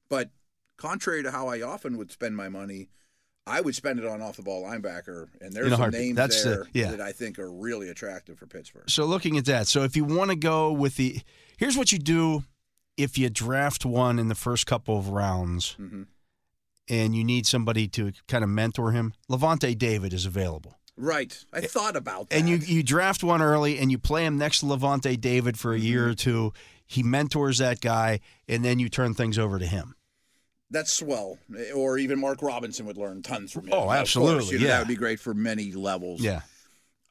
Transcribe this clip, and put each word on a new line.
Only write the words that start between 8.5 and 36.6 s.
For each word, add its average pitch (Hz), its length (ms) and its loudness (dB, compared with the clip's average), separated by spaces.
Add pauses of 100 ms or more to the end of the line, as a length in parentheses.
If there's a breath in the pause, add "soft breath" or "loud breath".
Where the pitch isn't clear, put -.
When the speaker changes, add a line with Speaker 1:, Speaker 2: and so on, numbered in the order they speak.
Speaker 2:
So 151 160 2
looking 165 320 2
at 131 80 2
that, 123 220 4
so 139 160 4
if 135 140 2
you 151 80 4
wanna 180 320 2
go 156 340 2
with 143 240 2
the, 127 240 0 (380 soft breath)
here's 254 200 2
what 262 140 4
you 190 80 4
do 156 460 2 (520)
if 139 180 0
you 127 140 2
draft 131 560 -2
one 120 320 4
in 113 100 2
the 110 60 2
first 120 320 -2
couple 110 320 0
of 98 120 -2
rounds 92 680 0
Speaker 1:
Mm-hmm. 98 220 -12 (880)
Speaker 2:
and 110 260 2
you 113 80 0
need 120 220 2
somebody 113 440 2
to 101 220 -4 (160)
kinda 113 200 2
mentor 110 440 0
him, 113 220 0 (160)
Levante 131 460 2
David 107 380 0
is 90 120 -2
available. 90 540 -4 (160)
Speaker 1:
Right. 147 420 -4 (160)
I - 60 -4
Speaker 2:
A-, - 80 -6
Speaker 1:
thought 208 280 -2
about 101 340 -8
that. 165 80 0
Speaker 2:
and 165 120 4
you, 170 80 6
you 165 240 2
draft 180 420 2
one 170 180 4
early 151 360 4
and 131 140 4
you 127 80 2
play 160 260 2
him 147 140 2
next 147 220 2
to 147 40 -2
Levante 139 500 2
David 120 440 0
for 117 140 -2
a 110 60 0
year 117 220 2
Speaker 1:
Mm-hmm. 120 100 4
Speaker 2:
or 113 40 0
two. 113 380 0 (340 loud breath)
He 131 160 0
mentors 139 560 2
that 123 220 2
guy, 113 380 2 (280 soft breath)
and 117 180 0
then 123 140 2
you 120 100 0
turn 120 240 0
things 113 240 0
over 101 220 0
to 90 80 -2
him. 92 260 -4 (800)
Speaker 1:
That's 156 200 -2
swell. 110 460 -4 (380)
Or 135 240 2
even 135 200 0
Mark 135 220 -2
Robinson 120 460 -4
would 101 100 -10
learn 95 240 -8
tons 107 300 -8
from - 160 -10
him. - 60 0
Speaker 2:
Oh, 190 80 4
Speaker 1:
Of - 40 2
course. 101 140 4
Speaker 2:
absolutely, 127 560 4
Speaker 1:
You 123 60 2
know, 135 40 4
Speaker 2:
yeah. 135 80 4
Speaker 1:
that 123 60 4
would 113 80 -2
be 120 80 0
great 110 240 -2
for 113 160 -6
many 107 380 -2
levels. 92 480 -4
Speaker 2:
Yeah. 95 200 -2 (680 soft breath)